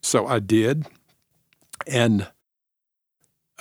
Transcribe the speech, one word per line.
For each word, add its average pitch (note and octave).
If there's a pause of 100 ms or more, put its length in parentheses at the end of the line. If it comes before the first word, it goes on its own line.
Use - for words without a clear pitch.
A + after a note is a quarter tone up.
So A2
I B2
did, A2 (1040)
and, A#2 (1300)